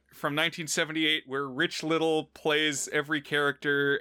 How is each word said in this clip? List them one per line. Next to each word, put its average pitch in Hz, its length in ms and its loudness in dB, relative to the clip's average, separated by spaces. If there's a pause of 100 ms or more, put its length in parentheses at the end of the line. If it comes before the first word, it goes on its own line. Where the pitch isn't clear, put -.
(140)
from 147 200 -6
nineteen 160 340 -2
seventy-eight 156 600 0
where 139 180 -4
Rich 139 380 -2
Little 160 500 2
plays 151 560 0
every 151 300 0
character 143 800 0